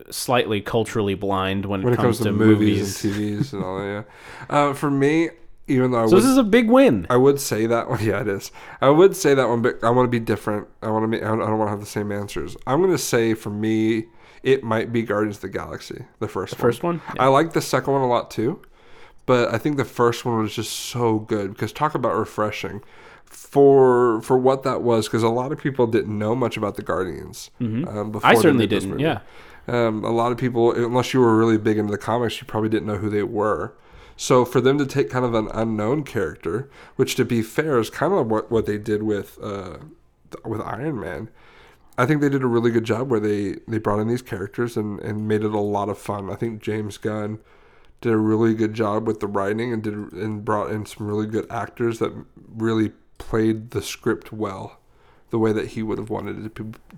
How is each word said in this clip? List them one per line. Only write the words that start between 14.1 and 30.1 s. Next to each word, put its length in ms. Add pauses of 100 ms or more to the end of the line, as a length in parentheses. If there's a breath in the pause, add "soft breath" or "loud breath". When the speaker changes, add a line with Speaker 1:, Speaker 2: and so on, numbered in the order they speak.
Speaker 2:
it 200
might 300
be 80
Guardians 360
of 40
the 80
Galaxy, 560 (140)
the 80
first 280
Speaker 1:
The 60
Speaker 2:
one. 100
Speaker 1:
first 120
one? 260
Speaker 2:
I 140
Speaker 1:
Yeah. 60
Speaker 2:
like 240
the 80
second 320
one 100
a 40
lot 220
too, 320 (640 soft breath)
but 260
I 60
think 200
the 80
first 380
one 140
was 180
just 160
so 460
good, 360
because 200
talk 220
about 200
refreshing 680 (440 loud breath)
for, 960
for 160
what 260
that 200
was, 260
'cause 140
a 60
lot 220
of 60
people 300
didn't 300
know 180
much 220
about 180
the 80
Guardians, 640 (100)
Speaker 1:
Mm-hmm. 280
Speaker 2:
um, 200
Speaker 1:
I 40
Speaker 2:
before 240
they 60
Speaker 1:
certainly 260
Speaker 2:
did 100
this 60
Speaker 1:
didn't, 140
Speaker 2:
movie. 60
Speaker 1:
yeah. 160 (480 loud breath)
Speaker 2:
Um, 380
a 60